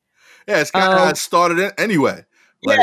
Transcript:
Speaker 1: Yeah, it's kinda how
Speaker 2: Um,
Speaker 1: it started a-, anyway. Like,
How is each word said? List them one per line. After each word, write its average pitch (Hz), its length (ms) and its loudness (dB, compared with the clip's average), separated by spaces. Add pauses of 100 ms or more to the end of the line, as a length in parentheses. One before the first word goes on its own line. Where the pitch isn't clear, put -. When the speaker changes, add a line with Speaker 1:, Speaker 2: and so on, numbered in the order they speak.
(480)
Speaker 1:
Yeah, 196 140 0
it's - 100 -4
kinda 190 200 0
how 185 140 4
Speaker 2:
Um, 156 60 2
Speaker 1:
it 147 60 -4
started 175 420 0
a-, 196 220 -4
anyway. 135 440 -2 (380)
Like, - 200 0